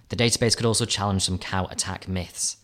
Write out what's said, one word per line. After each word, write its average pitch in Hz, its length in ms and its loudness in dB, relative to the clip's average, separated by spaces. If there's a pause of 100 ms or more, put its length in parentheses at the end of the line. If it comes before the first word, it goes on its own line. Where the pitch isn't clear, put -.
The - 80 -4
database 117 400 4
could 120 80 -2
also 113 220 2
challenge 98 360 2
some 92 140 0
cow 92 300 -2
attack - 420 -6
myths. - 560 -4